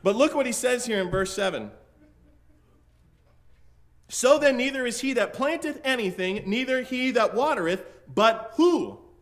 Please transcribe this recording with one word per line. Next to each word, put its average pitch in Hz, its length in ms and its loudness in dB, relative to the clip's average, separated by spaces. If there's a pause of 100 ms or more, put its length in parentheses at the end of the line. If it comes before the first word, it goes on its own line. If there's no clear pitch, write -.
But 202 140 2
look 302 180 4
what 277 120 0
he 240 60 -4
says 247 340 -2
here 214 140 0
in 180 100 -2
verse 190 220 -2
seven. 143 400 -4 (2250)
"So 277 300 4
then 277 180 4
neither 262 300 -2
is 233 140 -4
he 269 140 -2
that 208 180 0
planteth 302 520 -4
anything, 196 640 -2
neither 254 360 0
he 254 280 -2
that 214 240 2
watereth, 208 500 0 (220)
but" 220 480 2
who? 262 460 2 (220)